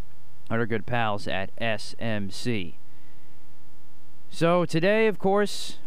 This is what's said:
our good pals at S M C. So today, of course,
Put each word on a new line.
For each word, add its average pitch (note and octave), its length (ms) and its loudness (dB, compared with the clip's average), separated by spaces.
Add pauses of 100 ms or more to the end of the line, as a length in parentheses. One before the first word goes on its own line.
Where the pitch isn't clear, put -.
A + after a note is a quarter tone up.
(500)
our A#2 160 2
good G#2+ 220 0
pals A2 400 0
at F#2 320 0
S A2+ 400 0
M G#2 320 0
C. G2 460 0 (1500)
So E3+ 360 2
today, G3+ 420 2
of G#3 120 0
course, G3+ 680 0